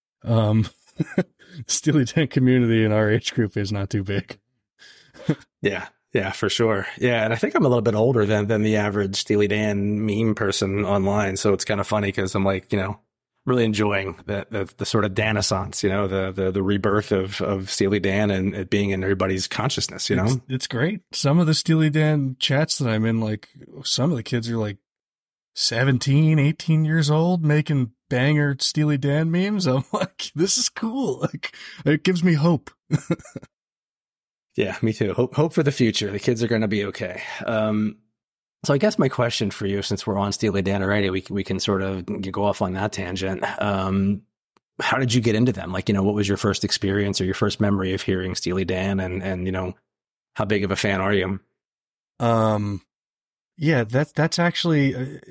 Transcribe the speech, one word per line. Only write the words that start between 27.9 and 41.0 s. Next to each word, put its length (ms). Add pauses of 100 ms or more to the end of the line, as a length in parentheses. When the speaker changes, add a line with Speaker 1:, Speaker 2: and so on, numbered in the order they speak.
Speaker 1:
banger 500
Steely 380
Dan 320
memes. 360
I'm 220
<laughs> 40
like, 420
"This 240
is 100
cool." 520
Like, 360 (300)
it 180
gives 180
me 120
hope. 360 (200)
<laughs> 100 (1500)
Speaker 2:
Yeah, 260
me 140
too. 180
Hope, 220
hope 180
for 100
the 80
future. 400
The 80
kids 240
are 60
gonna 180
be 200
okay. 360 (220)
Um, 540 (640)
so 80
I 60
guess 200
my 120
question 400
for 160
you, 160
since 240
we're 100
on 160
Steely 300
Dan 200
already, 280